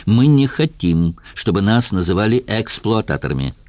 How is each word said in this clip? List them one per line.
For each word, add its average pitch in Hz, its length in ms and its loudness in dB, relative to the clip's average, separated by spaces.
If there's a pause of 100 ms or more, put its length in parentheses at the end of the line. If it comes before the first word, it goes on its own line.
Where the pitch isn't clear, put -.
Мы 117 200 4
не 139 200 4
хотим, 85 680 -2 (180)
чтобы 98 260 -2
нас 113 320 0
называли 101 540 0
эксплуататорами. 80 1080 -4 (140)